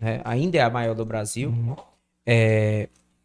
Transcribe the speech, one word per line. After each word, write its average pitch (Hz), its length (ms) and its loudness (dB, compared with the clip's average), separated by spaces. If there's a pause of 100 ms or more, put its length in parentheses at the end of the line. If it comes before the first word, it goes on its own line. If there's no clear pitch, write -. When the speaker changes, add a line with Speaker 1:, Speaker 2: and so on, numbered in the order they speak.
Speaker 1:
né, 113 240 -2
ainda 151 340 0
é - 20 4
a 120 80 4
maior 117 280 -2
do 113 80 -4
Brasil. 113 440 -4
Speaker 2:
Uhum. 117 280 -2 (500)
Speaker 1:
É... 110 640 4 (360)